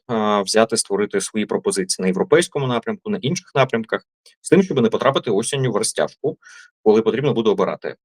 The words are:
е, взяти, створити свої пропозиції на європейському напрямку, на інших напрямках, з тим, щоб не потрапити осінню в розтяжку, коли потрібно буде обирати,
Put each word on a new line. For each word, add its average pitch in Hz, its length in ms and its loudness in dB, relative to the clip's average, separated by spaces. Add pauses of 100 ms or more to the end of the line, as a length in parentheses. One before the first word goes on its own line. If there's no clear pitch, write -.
(100)
е, 104 320 0
взяти, 110 340 0
створити 101 440 -2
свої 104 260 -4
пропозиції 95 560 -4
на 92 40 0
європейському 131 600 0
напрямку, 117 440 -4
на 98 120 -2
інших 165 320 -6
напрямках, 117 520 -2 (340)
з - 80 -16
тим, 175 140 6
щоб 151 180 -2
не 113 80 4
потрапити 131 420 0
осінню 120 420 -2
в 101 40 -6
розтяжку, - 640 -4 (440)
коли 110 200 4
потрібно 117 320 0
буде 110 160 0
обирати, 85 540 -4